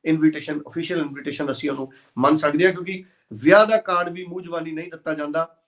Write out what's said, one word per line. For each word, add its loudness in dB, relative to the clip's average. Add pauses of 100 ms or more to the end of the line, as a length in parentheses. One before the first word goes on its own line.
ਇਨਵੀਟੇਸ਼ਨ, 0
ਅਫੀਸ਼ੀਅਲ -6
ਇਨਵੀਟੇਸ਼ਨ -6
ਅਸੀਂ -4
ਉਹਨੂੰ -8 (260)
ਮੰਨ 4
ਸਕਦੇ 2
ਹਾਂ, 4
ਕਿਉਂਕਿ -10 (280)
ਵਿਆਹ 8
ਦਾ 2
ਕਾਰਡ 0
ਵੀ -12
ਮੂੰਹ -12
ਜ਼ਬਾਨੀ -8
ਨਹੀਂ -10
ਦਿੱਤਾ -8
ਜਾਂਦਾ। -6